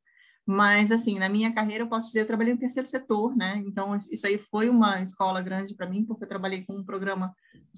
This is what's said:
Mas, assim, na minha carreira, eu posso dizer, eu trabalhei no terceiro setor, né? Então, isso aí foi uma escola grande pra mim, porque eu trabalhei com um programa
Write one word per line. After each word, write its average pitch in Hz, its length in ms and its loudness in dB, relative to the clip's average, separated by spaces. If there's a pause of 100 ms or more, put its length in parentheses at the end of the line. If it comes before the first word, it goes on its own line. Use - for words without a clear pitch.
(460)
Mas, 208 440 6
assim, 226 300 2
na 190 80 0
minha 220 260 0
carreira, 220 300 -2
eu 233 60 -6
posso 226 180 -2
dizer, 220 140 2
eu 214 40 2
trabalhei 226 280 0
no 240 60 -2
terceiro 254 280 -2
setor, 247 480 0
né? 196 320 -2
Então, 196 260 -4
isso 202 320 -4
aí 202 120 2
foi 214 320 0
uma 208 320 6
escola 190 400 -2
grande 190 340 -6
pra 185 140 -8
mim, 202 160 -2
porque 220 180 -8
eu 196 60 -12
trabalhei 190 340 -6
com 196 140 -10
um 196 60 -8
programa 190 520 -6 (420)